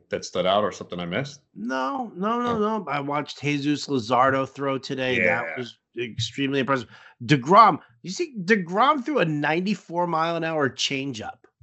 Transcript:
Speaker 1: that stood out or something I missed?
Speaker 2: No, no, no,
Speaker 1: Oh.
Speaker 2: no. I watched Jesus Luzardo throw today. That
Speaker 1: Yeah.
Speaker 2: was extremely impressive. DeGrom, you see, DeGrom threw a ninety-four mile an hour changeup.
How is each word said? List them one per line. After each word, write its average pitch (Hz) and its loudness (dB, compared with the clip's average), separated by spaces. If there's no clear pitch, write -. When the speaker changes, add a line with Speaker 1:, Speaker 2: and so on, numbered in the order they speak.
Speaker 1:
that 90 -6
stood 90 -2
out 101 4
or 90 -2
something - -12
I 87 -6
missed? 120 -6
Speaker 2:
No, 262 -6
no, 214 -2
no, 240 -2
Speaker 1:
Oh. - -4
Speaker 2:
no. 214 -2
I 143 -2
watched 143 -4
Jesus 143 -2
Luzardo 131 2
throw 139 -4
today. 127 -2
That 92 2
Speaker 1:
Yeah. - -8
Speaker 2:
was 120 -10
extremely 123 -4
impressive. 127 0
DeGrom, 156 6
you 165 -12
see, 302 -6
DeGrom 214 2
threw 294 0
a 180 4
ninety-four 165 -2
mile 165 0
an 165 -4
hour 160 0
changeup. 131 -6